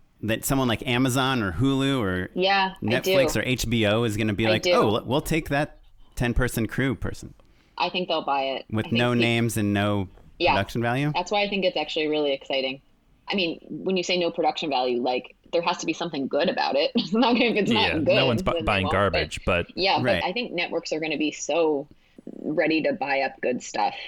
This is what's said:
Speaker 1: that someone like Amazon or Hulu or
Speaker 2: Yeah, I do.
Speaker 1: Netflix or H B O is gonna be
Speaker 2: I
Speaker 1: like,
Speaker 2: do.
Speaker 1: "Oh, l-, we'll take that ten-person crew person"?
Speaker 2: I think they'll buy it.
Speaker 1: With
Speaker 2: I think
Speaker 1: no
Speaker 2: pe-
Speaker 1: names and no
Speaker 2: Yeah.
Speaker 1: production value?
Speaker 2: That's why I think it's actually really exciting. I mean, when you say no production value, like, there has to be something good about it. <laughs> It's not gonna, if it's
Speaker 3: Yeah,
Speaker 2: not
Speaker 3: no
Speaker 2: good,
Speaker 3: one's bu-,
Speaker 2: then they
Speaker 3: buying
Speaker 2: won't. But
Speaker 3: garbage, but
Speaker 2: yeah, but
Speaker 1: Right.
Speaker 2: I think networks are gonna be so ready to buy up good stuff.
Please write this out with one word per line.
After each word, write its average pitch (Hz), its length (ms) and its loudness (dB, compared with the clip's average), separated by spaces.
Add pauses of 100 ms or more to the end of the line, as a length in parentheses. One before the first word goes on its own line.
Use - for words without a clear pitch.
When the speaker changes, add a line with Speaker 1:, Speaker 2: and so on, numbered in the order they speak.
(220)
Speaker 1:
that 110 240 -2
someone 135 220 0
like 110 200 -2
Amazon 127 540 0
or 95 120 -2
Hulu 135 460 0
or 92 360 -2
Speaker 2:
Yeah, 190 400 0
I - 100 -8
do. 104 40 -2 (220)
Speaker 1:
Netflix 180 240 4
or 107 80 0
H 123 260 -2
B 113 180 2
O 110 160 2
is 107 140 -2
gonna 107 160 0
be 110 140 0
Speaker 2:
I 110 40 4
Speaker 1:
like, 107 120 2
Speaker 2:
do. 180 100 2
Speaker 1:
"Oh, 117 240 4
l-, 120 80 -4
we'll 131 160 0
take 165 280 -2
that 143 280 -2 (380)
ten-person 120 520 0
crew 127 280 -2
person"? - 380 -8 (440)
Speaker 2:
I 180 120 0
think 180 200 -4
they'll 160 160 0
buy 139 180 0
it. 135 260 -4
Speaker 1:
With 110 180 -2
Speaker 2:
I - 20 -6
think 117 100 0
Speaker 1:
no 123 140 2
Speaker 2:
pe- 120 60 2
Speaker 1:
names 117 360 2
and 104 180 0
no 101 360 0 (300)
Speaker 2:
Yeah. 165 140 2
Speaker 1:
production 98 280 0
value? 131 320 0
Speaker 2:
That's 180 180 -2
why 208 120 2
I 202 60 -2
think 196 140 -2
it's 180 140 2
actually 156 300 -2
really 151 260 2
exciting. 135 480 -4 (500)
I - 40 -2
mean, 170 240 -2 (100)
when 180 260 -2
you 175 80 0
say 180 140 0
no 170 140 0
production 156 380 0
value, 127 320 0
like, 127 340 -2 (180)
there 170 80 2
has 175 160 0
to - 80 -8
be 165 80 -2
something 156 340 -4
good 151 220 2
about 76 260 0
it. 143 180 2
<laughs> - 20 0
It's 196 180 -2
not 233 200 4
gonna, 247 120 4
if 214 120 2
it's 208 140 2
Speaker 3:
Yeah, 214 220 2
Speaker 2:
not - 100 -2
Speaker 3:
no - 0 -
Speaker 2:
good, - 240 4
Speaker 3:
one's 110 160 2
bu-, 120 100 0
Speaker 2:
then 165 80 -2
they 107 40 -4
Speaker 3:
buying 101 200 2
Speaker 2:
won't. 92 80 0
But 95 40 2
Speaker 3:
garbage, 90 480 0
but 87 220 2 (100)
Speaker 2:
yeah, 175 200 2
but 123 80 0
Speaker 1:
Right. 117 180 2
Speaker 2:
I 180 100 -2
think 233 180 -4
networks 170 400 -4
are 156 80 -2
gonna 156 180 -2
be 151 140 0
so 147 560 0 (540)
ready 156 420 2
to 139 100 2
buy 139 280 -2
up - 200 -4
good 123 220 -2
stuff. - 320 -2 (120)